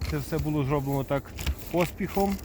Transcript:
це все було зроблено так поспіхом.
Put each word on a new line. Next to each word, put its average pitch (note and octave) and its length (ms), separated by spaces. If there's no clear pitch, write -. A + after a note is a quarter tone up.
це D3+ 80
все D3+ 200
було D3 260
зроблено C#3 400
так C#3 280
поспіхом. G3 720